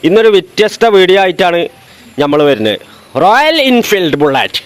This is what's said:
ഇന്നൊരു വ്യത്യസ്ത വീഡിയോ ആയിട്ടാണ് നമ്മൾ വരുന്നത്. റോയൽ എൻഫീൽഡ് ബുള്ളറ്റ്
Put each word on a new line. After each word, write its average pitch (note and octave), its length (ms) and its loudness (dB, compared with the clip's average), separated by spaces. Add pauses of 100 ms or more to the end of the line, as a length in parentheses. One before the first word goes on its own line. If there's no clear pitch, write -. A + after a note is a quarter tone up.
ഇന്നൊരു A3 280 2
വ്യത്യസ്ത G#3 500 -2 (120)
വീഡിയോ F#3 260 4
ആയിട്ടാണ് F3 380 -2 (600)
നമ്മൾ D3 160 0 (100)
വരുന്നത്. G#2+ 280 -2 (460)
റോയൽ D4 340 2 (120)
എൻഫീൽഡ് F#3 540 -2
ബുള്ളറ്റ് C3+ 420 -2